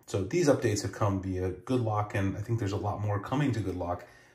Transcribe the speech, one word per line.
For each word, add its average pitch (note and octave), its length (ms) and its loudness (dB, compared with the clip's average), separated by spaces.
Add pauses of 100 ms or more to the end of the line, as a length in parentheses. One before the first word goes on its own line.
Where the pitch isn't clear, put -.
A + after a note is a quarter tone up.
So G2 180 -2
these E3 240 4
updates G#2+ 340 4
have G2 80 -4
come G2 320 0
via F#2 280 -2
Good B2 320 -2
Lock, G#2 340 0
and G2 200 0
I - 40 -6
think A2+ 180 -2
there's G2 140 -2
a G2+ 40 0
lot F#2 240 -2
more G2+ 200 0
coming C3+ 320 2
to A2 80 0
Good F#2 160 -2
Lock, F2+ 300 -4 (280)